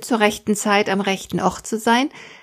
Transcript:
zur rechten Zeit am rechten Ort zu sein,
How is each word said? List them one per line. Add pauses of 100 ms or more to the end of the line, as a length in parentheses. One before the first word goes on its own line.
zur
rechten
Zeit
am
rechten
Ort
zu
sein, (320)